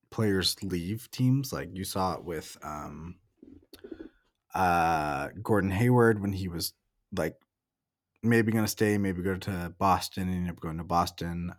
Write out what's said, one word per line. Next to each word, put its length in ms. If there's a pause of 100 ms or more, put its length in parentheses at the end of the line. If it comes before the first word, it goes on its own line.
(120)
players 500
leave 480
teams. 420
Like, 220
you 120
saw 280
it 100
with, 380
um, 540 (1400)
uh, 760 (120)
Gordon 300
Hayward 500
when 120
he 140
was, 260 (440)
like, 180 (840)
maybe 300
gonna 160
stay, 320
maybe 240
go 120
to 440
Boston, 480
and 100
ended 140
up 80
going 180
to 60
Boston. 760